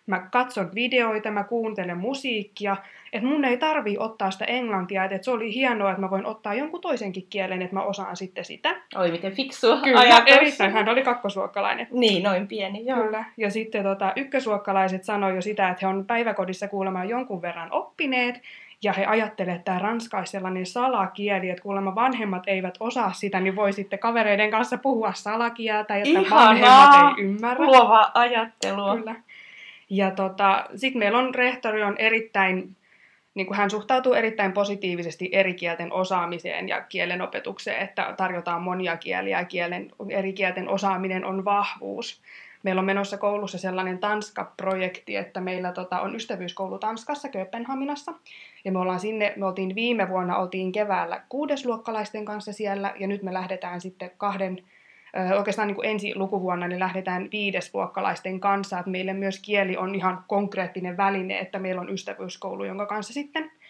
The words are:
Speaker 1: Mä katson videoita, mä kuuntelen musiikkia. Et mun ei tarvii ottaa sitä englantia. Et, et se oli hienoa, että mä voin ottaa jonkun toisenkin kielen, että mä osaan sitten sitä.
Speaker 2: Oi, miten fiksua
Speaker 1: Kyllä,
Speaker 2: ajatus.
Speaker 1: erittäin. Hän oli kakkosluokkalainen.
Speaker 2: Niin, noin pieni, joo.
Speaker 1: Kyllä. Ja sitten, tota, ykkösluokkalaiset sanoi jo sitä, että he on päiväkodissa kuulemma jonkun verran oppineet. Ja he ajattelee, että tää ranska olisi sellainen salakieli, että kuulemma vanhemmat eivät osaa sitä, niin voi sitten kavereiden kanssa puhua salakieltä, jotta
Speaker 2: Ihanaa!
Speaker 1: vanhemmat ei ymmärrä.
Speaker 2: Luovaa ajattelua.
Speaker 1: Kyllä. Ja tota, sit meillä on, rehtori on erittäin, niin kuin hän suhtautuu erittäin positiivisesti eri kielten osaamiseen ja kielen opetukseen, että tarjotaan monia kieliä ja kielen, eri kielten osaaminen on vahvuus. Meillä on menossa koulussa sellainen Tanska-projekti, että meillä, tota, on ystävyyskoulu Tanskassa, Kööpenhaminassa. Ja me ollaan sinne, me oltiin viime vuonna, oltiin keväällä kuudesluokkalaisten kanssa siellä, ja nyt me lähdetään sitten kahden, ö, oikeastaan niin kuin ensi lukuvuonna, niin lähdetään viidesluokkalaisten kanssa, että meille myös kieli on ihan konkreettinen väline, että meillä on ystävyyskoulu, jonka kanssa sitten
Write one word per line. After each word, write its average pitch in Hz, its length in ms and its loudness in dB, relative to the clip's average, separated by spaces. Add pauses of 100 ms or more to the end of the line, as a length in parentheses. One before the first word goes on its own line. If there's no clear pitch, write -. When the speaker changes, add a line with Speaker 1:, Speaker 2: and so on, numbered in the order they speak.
Speaker 1:
Mä 190 120 0 (140)
katson 240 420 0
videoita, 226 560 0
mä 202 140 -2
kuuntelen 202 540 -4
musiikkia. 208 800 -4 (360)
Et 208 100 -4
mun 285 220 0
ei 247 120 2
tarvii 269 420 -2
ottaa 208 320 -4
sitä - 140 -8
englantia. 196 600 -2
Et, 190 80 -4
et 190 120 -6
se 254 60 -2
oli 226 240 -4
hienoa, 233 360 2
että 185 100 -4
mä 190 100 -2
voin 196 160 -2
ottaa 214 280 -6
jonkun 311 260 -6
toisenkin 196 500 -4
kielen, 185 320 -4
että 185 140 -6
mä 190 60 -2
osaan 190 340 -6
sitten 185 280 -10
sitä. - 320 -4 (200)
Speaker 2:
Oi, 180 140 2
miten 175 220 -6
fiksua 262 480 2
Speaker 1:
Kyllä, 262 200 6
Speaker 2:
ajatus. 240 340 10
Speaker 1:
erittäin. 277 380 6
Hän 214 160 2
oli 254 140 4
kakkosluokkalainen. 202 880 -2
Speaker 2:
Niin, 220 320 4
noin 196 260 0
pieni, 208 380 -8
joo. 233 160 0
Speaker 1:
Kyllä. 220 220 -4 (120)
Ja 208 140 -2
sitten, 220 320 -4
tota, 196 340 0
ykkösluokkalaiset 202 880 0
sanoi 196 300 0
jo 185 80 -2
sitä, 208 260 0
että 185 180 -4
he - 0 -
on 190 200 -2
päiväkodissa 208 640 -2
kuulemma 190 360 -4
jonkun 220 380 -6
verran 170 300 -8
oppineet. 254 680 -2 (420)
Ja 202 100 0
he 190 140 0
ajattelee, 214 480 0
että 175 100 -10
tää 185 140 -2
ranska 220 400 -4
olisi 185 120 -6
sellainen 185 360 -6
salakieli, 202 840 -2
että 180 120 -8
kuulemma 196 320 -4
vanhemmat 220 520 0
eivät 185 340 -2
osaa 226 320 -2
sitä, 196 280 -4
niin 190 160 0
voi 202 160 2
sitten 196 260 -6
kavereiden 214 520 2
kanssa 240 280 0
puhua 226 340 0
salakieltä, 220 840 -2
jotta 285 240 2
Speaker 2:
Ihanaa! 240 280 10
Speaker 1:
vanhemmat 269 720 12
ei 202 60 -2
ymmärrä. 233 420 0
Speaker 2:
Luovaa 226 480 10
ajattelua. 220 800 0
Speaker 1:
Kyllä. 220 180 -8 (760)
Ja 190 200 2
tota, 190 540 2 (120)
sit 262 180 -2
meillä 214 240 2
on, 262 160 0
rehtori 247 480 0
on 202 160 -2
erittäin, 196 800 0 (580)
niin 190 120 -4
kuin 196 100 -8
hän 202 140 0
suhtautuu 254 420 0
erittäin 220 400 0
positiivisesti 185 800 -4
eri 190 220 2
kielten 170 380 -6
osaamiseen 180 760 -4
ja - 120 -4
kielen 180 420 -4
opetukseen, 190 600 -8
että - 340 -6
tarjotaan 175 460 -4
monia 180 340 -4
kieliä 185 420 -4
ja 180 60 -2
kielen, 175 460 -6 (180)
eri 190 240 -4
kielten 185 360 -4
osaaminen 190 560 -2
on 190 200 -4
vahvuus. 202 800 -4 (400)
Meillä 185 160 0
on 190 80 0
menossa 196 320 -2
koulussa 202 400 -4
sellainen 185 400 -6
Tanska-projekti, 190 1160 -6
että 190 240 -8
meillä, 185 320 -6
tota, 180 280 -6
on 196 160 -6
ystävyyskoulu 190 640 -8
Tanskassa, 233 500 -8
Kööpenhaminassa. 269 840 -8 (520)
Ja 190 80 -4
me 185 60 0
ollaan 185 220 -2
sinne, 208 360 -2
me 202 100 -4
oltiin 185 280 -4
viime 226 340 0
vuonna, 180 280 -2
oltiin 185 360 -4
keväällä 185 560 -2
kuudesluokkalaisten 233 960 -6
kanssa 208 280 -10
siellä, 196 460 -4
ja 196 80 -6
nyt 202 160 -4
me 190 100 -6
lähdetään 185 480 -8
sitten 180 360 -14
kahden, 190 460 -4 (720)
ö, 196 40 4
oikeastaan 202 320 0
niin 196 80 -4
kuin - 120 -4
ensi 208 260 -4
lukuvuonna, 185 540 -2
niin 180 120 -6
lähdetään 185 520 -4
viidesluokkalaisten 190 1080 -4
kanssa, 196 380 -2
että 180 120 -6
meille 190 220 -4
myös 196 260 -4
kieli 196 380 -2
on 185 180 -4
ihan 185 320 -2
konkreettinen 190 680 -4
väline, 196 420 -2
että 190 200 -8
meillä 185 220 -4
on 180 120 -8
ystävyyskoulu, 98 720 -10
jonka 98 220 -6
kanssa 208 260 -8
sitten 285 380 -8 (200)